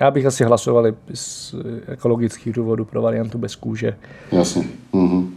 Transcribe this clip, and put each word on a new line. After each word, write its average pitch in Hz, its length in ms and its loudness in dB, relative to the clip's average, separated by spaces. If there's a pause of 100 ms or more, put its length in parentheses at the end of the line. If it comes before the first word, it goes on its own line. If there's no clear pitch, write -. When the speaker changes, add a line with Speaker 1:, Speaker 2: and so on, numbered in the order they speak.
Speaker 1:
já 139 100 4
bych 135 160 2
asi 131 180 2
hlasoval 117 420 4
i 110 80 2 (200)
z - 400 -12 (340)
ekologických 117 640 -2
důvodů 110 320 -2
pro 117 180 -4
variantu 113 360 -2
bez 110 180 -6
kůže. 110 400 -4 (360)
Speaker 2:
Jasně. 90 320 2 (280)
Mhm, 90 440 2